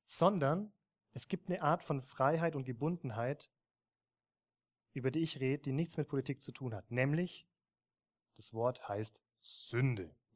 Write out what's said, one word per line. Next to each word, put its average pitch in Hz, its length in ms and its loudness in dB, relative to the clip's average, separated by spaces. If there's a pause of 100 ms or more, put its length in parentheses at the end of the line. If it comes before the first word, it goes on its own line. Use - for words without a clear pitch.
sondern 180 640 4 (400)
es - 160 -10
gibt - 200 -4
eine 170 140 0
Art 156 220 4
von 139 180 -2
Freiheit 160 540 2
und 131 80 -2
Gebundenheit, 123 840 -4 (1400)
über 131 160 0
die 156 100 0
ich 156 200 -2
rede, 131 220 0
die 135 100 -2
nichts 165 240 -2
mit 147 120 -2
Politik 135 320 -2
zu - 120 -12
tun 123 220 -6
hat. 95 160 -10
Nämlich, 143 560 2 (880)
das - 180 -16
Wort 120 340 -2
heißt 107 320 -6 (200)
Sünde.“ 113 720 -2 (220)